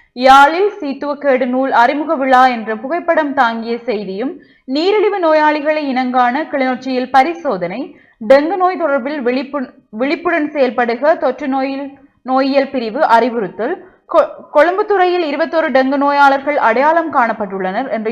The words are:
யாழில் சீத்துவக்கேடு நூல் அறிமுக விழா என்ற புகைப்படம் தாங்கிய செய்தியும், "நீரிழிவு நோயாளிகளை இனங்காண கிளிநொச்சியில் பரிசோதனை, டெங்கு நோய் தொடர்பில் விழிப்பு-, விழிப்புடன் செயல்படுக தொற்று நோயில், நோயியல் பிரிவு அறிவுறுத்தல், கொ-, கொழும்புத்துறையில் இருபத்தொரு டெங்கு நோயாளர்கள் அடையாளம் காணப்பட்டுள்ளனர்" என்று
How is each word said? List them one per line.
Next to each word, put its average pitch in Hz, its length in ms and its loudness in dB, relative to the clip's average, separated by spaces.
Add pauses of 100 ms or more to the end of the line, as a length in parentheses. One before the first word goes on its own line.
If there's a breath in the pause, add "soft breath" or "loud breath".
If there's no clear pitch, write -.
(140 soft breath)
யாழில் 277 560 6 (100)
சீத்துவக்கேடு 277 640 -2
நூல் 254 260 -2
அறிமுக 285 440 2
விழா 262 320 4
என்ற 220 280 -4
புகைப்படம் 311 580 -2
தாங்கிய 233 440 -2
செய்தியும், 214 560 -6 (320 loud breath)
"நீரிழிவு 381 540 0
நோயாளிகளை 302 720 2
இனங்காண 247 520 0
கிளிநொச்சியில் 254 680 -4
பரிசோதனை, 262 680 0 (480 soft breath)
டெங்கு 294 260 4
நோய் 370 260 0
தொடர்பில் 277 400 -2
விழிப்பு-, 254 480 -4 (200)
விழிப்புடன் 302 600 -2
செயல்படுக 254 640 0
தொற்று 277 320 -4
நோயில், 269 380 -4 (360 soft breath)
நோயியல் 269 480 0
பிரிவு 247 360 -4
அறிவுறுத்தல், 226 680 0 (380 loud breath)
கொ-, 311 160 2 (240)
கொழும்புத்துறையில் 359 760 2
இருபத்தொரு 320 420 -2
டெங்கு 262 260 2
நோயாளர்கள் 285 600 2
அடையாளம் 302 560 2
காணப்பட்டுள்ளனர்" 208 760 -2
என்று 220 220 -4